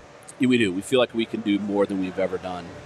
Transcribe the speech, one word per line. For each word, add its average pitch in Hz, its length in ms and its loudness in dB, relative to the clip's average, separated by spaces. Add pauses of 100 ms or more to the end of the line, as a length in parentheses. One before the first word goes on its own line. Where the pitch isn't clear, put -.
(400)
Yeah, 127 80 2
we 127 100 6
do. 107 140 2
We 92 100 -4
feel 127 180 2
like 117 140 2
we 113 120 -2
can 110 160 -6
do 101 180 2
more 101 260 2
than 98 140 -2
we've 92 180 -4
ever 92 200 -2
done. 90 280 -10 (200)